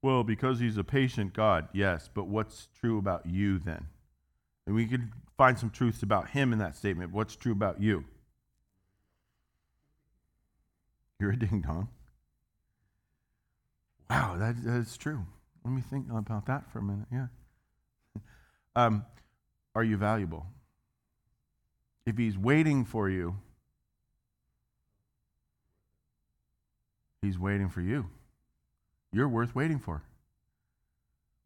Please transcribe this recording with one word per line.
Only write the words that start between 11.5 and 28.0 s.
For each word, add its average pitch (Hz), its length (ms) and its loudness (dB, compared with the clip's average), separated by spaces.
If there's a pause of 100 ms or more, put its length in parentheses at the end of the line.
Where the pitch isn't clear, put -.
dong. 80 280 -4 (2250)
Wow, 113 300 0
that, 117 260 -2
that's 117 320 -2
true. 143 280 -6 (400)
Let 120 80 -4
me 131 100 -4
think 135 280 -6
about 110 360 -4
that 139 240 -6
for 113 80 -12
a 107 40 -6
minute. 101 300 -6
Yeah. 127 140 -4 (920)
<laughs> - 40 -12 (560)
Um, 113 280 4 (680)
are 113 80 0
you 110 140 2
valuable? 95 500 -2 (1600)
If 110 100 0
he's 110 220 0
waiting 139 460 4
for 101 260 -2
you, 90 240 -2 (4000)
he's 95 160 0
waiting 98 300 0
for 87 120 -6
you. 101 260 0 (1040)